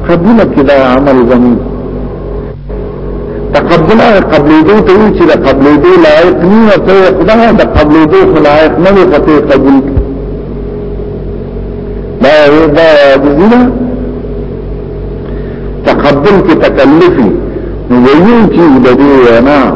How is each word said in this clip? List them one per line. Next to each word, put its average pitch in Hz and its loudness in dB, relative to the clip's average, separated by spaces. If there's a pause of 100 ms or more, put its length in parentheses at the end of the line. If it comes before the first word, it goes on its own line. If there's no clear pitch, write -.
قبول 175 2
کړه 151 0
دا 135 2
عمل 135 2 (140)
زمونږ. 123 2 (2000)
تقبل 165 0
هغه 226 2
قبلېدو 156 2
ته 185 2
وایي 208 2
چې 175 2
د 156 0
قبلېدو 143 2 (120)
لایق 165 2
نه 196 2
وي، 214 4
ته 185 2
یې 185 4
خدای 220 2
د - 2 (160)
قبلېدو 156 2 (100)
خو 156 0
لایق 147 2
نه 180 2
وي، 196 4
خو 147 2
ته - 0
یې 147 0
قبول 135 2
کړه. 135 -2 (2250)
دا 605 4
یو، 160 2
دا - 2 (100)
عاجزي 143 2
ده. 240 4 (2250)
تقبل 208 0
کې - -2
تکلفي. - 2 (600)
نو 123 2
ویونکي 160 2
د 123 2 (120)
دې 143 2
وینا 123 2 (160)